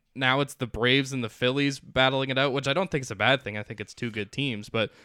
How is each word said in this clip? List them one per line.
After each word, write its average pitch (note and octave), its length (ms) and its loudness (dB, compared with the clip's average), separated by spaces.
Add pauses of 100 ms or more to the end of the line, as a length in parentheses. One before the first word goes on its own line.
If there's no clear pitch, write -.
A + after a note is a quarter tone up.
(160)
now C3 240 2
it's C#3 140 -4
the B2+ 120 -6
Braves B2+ 460 2
and C3 100 -4
the A2+ 60 -4
Phillies C#3 500 0
battling C3+ 520 2
it C3 80 -2
out, C3+ 140 2
which C3+ 140 -2
I C#3 60 2
don't F3+ 180 -2
think C#3+ 120 -2
is B2+ 100 -8
a - 40 -10
bad B2 260 4
thing. G#2 140 -8
I G#2 60 -6
think G#2 180 -12
it's - 140 -12
two A#2+ 160 -6
good G#2+ 220 -6
teams, B2 360 -4
but A2 220 0 (140)